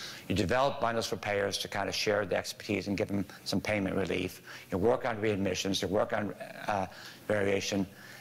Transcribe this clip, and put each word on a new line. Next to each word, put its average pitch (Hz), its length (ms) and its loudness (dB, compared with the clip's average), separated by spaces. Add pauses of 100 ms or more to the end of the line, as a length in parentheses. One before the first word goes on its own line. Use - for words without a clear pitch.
(280)
You 101 60 2
develop 123 440 4
bundles 113 280 0
for 113 100 -4
payers 101 420 0
to - 100 -6
kind 98 200 -2
of 92 60 -2
share 104 320 2
the 98 100 2
expertise 95 500 -2
and 98 120 2
give 104 100 0
them 101 160 0 (200)
some 95 180 0
payment 98 340 0
relief. 92 460 0 (280)
You 98 60 0
work 120 300 4
on 113 160 0
readmissions, 98 580 2
you 95 80 0
work 104 240 2
on, 104 220 -2 (320)
uh, 98 200 0 (420)
variation. 98 580 2 (340)